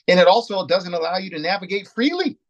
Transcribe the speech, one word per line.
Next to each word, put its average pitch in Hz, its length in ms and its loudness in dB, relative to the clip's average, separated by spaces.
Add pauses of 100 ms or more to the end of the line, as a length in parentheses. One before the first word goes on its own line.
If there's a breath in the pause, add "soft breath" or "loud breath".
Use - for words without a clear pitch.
and 180 140 6
it 175 80 6
also 196 380 2
doesn't 175 280 -2
allow 170 220 -2
you 190 140 -8
to 165 100 -10
navigate 185 480 -4
freely. 311 500 -2 (120)